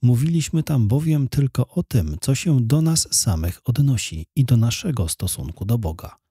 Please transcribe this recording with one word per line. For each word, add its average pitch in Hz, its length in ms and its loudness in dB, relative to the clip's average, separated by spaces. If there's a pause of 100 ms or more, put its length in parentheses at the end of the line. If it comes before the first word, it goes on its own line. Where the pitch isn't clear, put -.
Mówiliśmy 151 600 2
tam 131 240 0
bowiem 143 400 0
tylko 131 400 0
o - 160 -4
tym, 78 380 -2
co 135 140 0
się 139 260 2
do 127 200 2
nas 160 300 0
samych 85 540 -2
odnosi 120 600 0 (100)
i 135 100 4
do 120 120 4
naszego 117 500 0
stosunku 82 580 -6
do 113 120 0
Boga. 82 400 -8 (140)